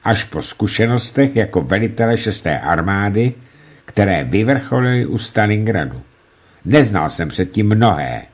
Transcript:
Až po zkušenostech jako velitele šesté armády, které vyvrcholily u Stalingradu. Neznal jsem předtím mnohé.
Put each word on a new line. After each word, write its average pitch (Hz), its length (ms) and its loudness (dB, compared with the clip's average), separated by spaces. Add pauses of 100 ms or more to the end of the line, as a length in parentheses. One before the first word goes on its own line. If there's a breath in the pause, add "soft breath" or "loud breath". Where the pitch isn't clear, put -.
Až 110 200 0
po 76 180 -8
zkušenostech 120 920 0
jako 104 260 0
velitele 113 540 0
šesté 82 420 -2
armády, 98 760 0 (520 loud breath)
které 92 400 0
vyvrcholily 123 840 0
u 98 120 -4
Stalingradu. 104 840 -2 (640 soft breath)
Neznal 104 460 2
jsem 80 180 -4
předtím 104 400 0
mnohé. 82 540 2 (120)